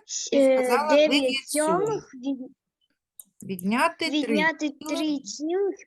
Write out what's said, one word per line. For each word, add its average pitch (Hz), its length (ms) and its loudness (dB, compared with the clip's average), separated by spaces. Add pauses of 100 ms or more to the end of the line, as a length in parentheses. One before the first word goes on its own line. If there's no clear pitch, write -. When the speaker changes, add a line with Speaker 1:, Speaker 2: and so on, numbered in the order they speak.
Speaker 1:
с-, - 240 -8
Speaker 2:
ти 285 60 2
Speaker 1:
е, 262 280 4
Speaker 2:
сказала 254 240 2
Speaker 1:
дев'ять 302 220 6
Speaker 2:
дев'ять 269 380 0
сьомих. 311 400 0
Speaker 1:
сьомих 415 260 -6
від-, 254 420 -8 (840)
Speaker 2:
Відняти 240 680 -2
три 294 140 0
Speaker 1:
відняти 302 480 0
Speaker 2:
цілих. 294 280 -6
Speaker 1:
три 302 200 -2
цілих 330 580 -4 (100)